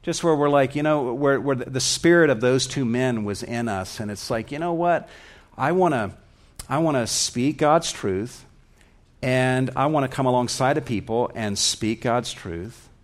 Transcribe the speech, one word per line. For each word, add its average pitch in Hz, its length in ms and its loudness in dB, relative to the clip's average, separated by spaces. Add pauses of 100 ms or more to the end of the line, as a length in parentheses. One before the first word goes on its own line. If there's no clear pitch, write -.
Just 170 200 -6
where 160 140 2
we're 143 120 2
like, 139 280 4
you 147 80 0
know, 147 280 0
where, 139 280 2
where 135 160 0
the 127 240 -4
spirit 170 500 6
of 113 100 2
those 127 280 2
two 135 160 -2
men 120 400 0
was 101 180 -4
in 117 260 -6
us. 95 300 -6
And 104 140 -6
it's - 180 -10
like, 113 220 -4
you 147 80 -8
know 170 140 -2
what? 170 340 0 (500)
I 143 140 0
wanna, 147 440 0 (520)
I 135 100 -2
wanna 143 300 0
speak 135 500 -2
God's 156 320 4
truth, 101 540 -6 (800)
and 131 520 0
I 135 120 0
wanna 147 220 0
come 131 180 -2
alongside 127 520 2
of 143 60 -4
people 113 500 -2
and 104 240 -4
speak - 420 -2
God's 120 320 -2
truth. 90 560 -12 (160)